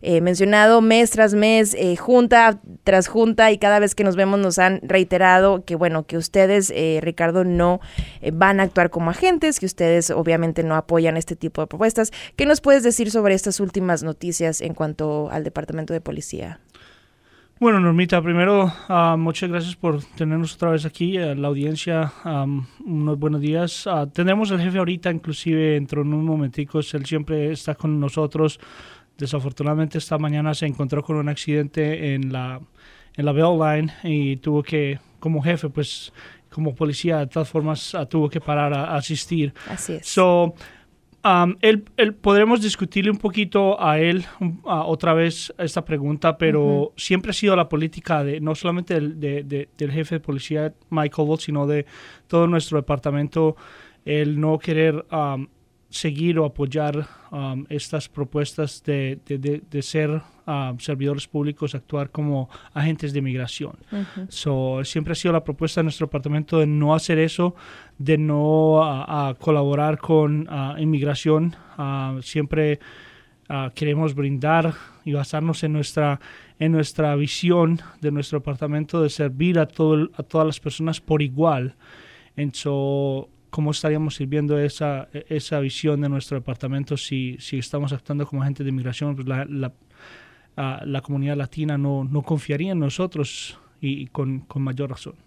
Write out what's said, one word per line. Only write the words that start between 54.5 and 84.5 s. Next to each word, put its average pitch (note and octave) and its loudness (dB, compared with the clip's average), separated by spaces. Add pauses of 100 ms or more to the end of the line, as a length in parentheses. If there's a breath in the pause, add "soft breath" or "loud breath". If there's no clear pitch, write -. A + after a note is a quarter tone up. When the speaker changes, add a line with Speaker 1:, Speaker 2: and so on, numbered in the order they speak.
Speaker 2:
querer, D#3+ 0
um, C#3+ -4 (420)
seguir D#3+ -2
o D#3 4
apoyar, D3 -2 (240 loud breath)
um, C3+ -8
estas D3+ -8
propuestas C#3+ -6
de, C#3 -4
de, C#3 -6
de, C#3+ -4
de C#3+ -4
ser, D3+ -2 (260 soft breath)
um, C3+ -6
servidores C#3 -4
públicos, D3 -6
actuar C#3+ -8
como C#3+ -4 (240 loud breath)
agentes D3+ -2
de C#3+ -2
inmigración. B2+ -6 (180)
Speaker 1:
Ujú. G3 -8
Speaker 2:
So, C3 -4
siempre D#3 -6
ha - -2
sido F3 -2
la D#3+ 2
propuesta D#3+ -4
de D#3+ 2
nuestro D#3 -2
departamento D3 -2
de D#3 4
no D3+ 2
hacer D#3+ 0
eso, F3 2 (420 loud breath)
de D3+ 2
no, D#3 4
a, C#3+ -2
a B2+ -6
colaborar D3 0
con, D3+ 2
a, C#3 -6
inmigración. D#3 0 (220 loud breath)
Ah, C3+ -6
siempre, D3+ -2 (680 loud breath)
ah, C3+ -6
queremos D3+ -2
brindar D3 0 (320 loud breath)
y D3 -4
basarnos D3+ -4
en D#3 0
nuestra, D3 -2 (380 loud breath)
en D#3+ 2
nuestra D3+ 0
visión E3+ 2 (220 loud breath)
de D3+ -2
nuestro C#3+ -4
departamento D3+ -4
de D3+ 2
servir D3+ 0
a D#3 2
todo D#3 2
el, D3+ 0
a D3+ -10
todas D#3+ 0
las D#3 -4
personas D#3+ -6
por D3+ 0
igual. C3+ -2 (600 soft breath)
And C#3+ -4
so, C#3 -4 (200)
¿cómo D3+ -2
estaríamos D3+ -2
sirviendo D3 -2